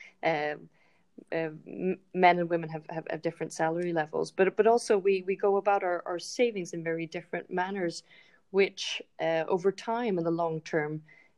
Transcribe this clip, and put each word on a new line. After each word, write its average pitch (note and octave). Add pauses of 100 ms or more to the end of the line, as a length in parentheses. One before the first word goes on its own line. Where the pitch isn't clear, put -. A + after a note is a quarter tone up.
(240)
um, D3+ (640)
uh, E3 (160)
m-, - (160)
men F3
and E3+
women E3+
have, D#3
have, D#3+
have D#3
different E3
salary E3+
levels, D#3+
but, F#3+
but G#3
also A#3
we, F#3+
we F#3+
go G3+
about G3
our, F3
our F3
savings G#3
in E3+
very E3
different F3
manners, F#3 (500)
which, - (180)
uh, D#3+
over F#3+
time A3+
in E3
the E3+
long E3
term, D#3 (360)